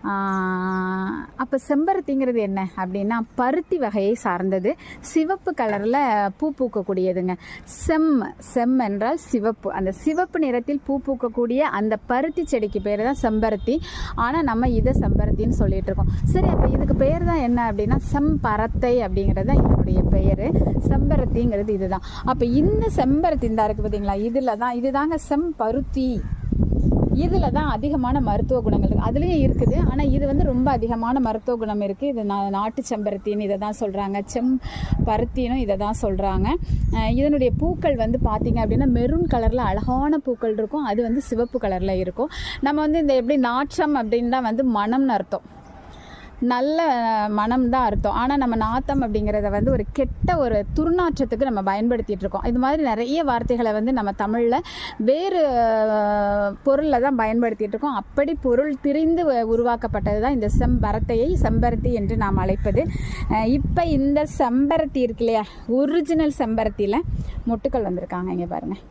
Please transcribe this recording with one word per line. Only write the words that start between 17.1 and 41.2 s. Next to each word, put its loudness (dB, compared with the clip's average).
தான் 2
என்ன 2
அப்படின்னா 2
செம்பரத்தை 0
அப்படிங்கிறது 0
தான் 6
இதனுடைய 2
பெயரு. 2
செம்பருத்திங்கிறது 0
இதுதான். -4
அப்ப 0
இந்த 2
செம்பருத்தி 2
இந்த 2
இருக்கு -2
பாத்தீங்களா, -2
இதுல 0
தான், -2
இதுதாங்க 0
செம்பருத்தி. 0
இதுல 2
தான் 0
அதிகமான 0
மருத்துவ 2
குணங்கள் 2
இருக்கு. 2
அதுலயும் 2
இருக்குது, 2
ஆனா 0
இது 2
வந்து 4
ரொம்ப 2
அதிகமான 0
மருத்துவ -2
குணம் -2
இருக்கு. -4
இது -4
நா-, -2
நாட்டு -4
செம்பருத்தின்னு -4
இதை -2
தான் -6
சொல்றாங்க, -4
செம்பருத்தினும் 0
இதை 0
தான் -4
சொல்றாங்க. 0
அஹ், 0
இதனுடைய 2
பூக்கள் 0
வந்து 0
பாத்தீங்க 0
அப்படின்னா 2
மெரூன் 0
கலர்ல 0
அழகான 0
பூக்கள் -2
இருக்கும், -4
அது 0
வந்து -2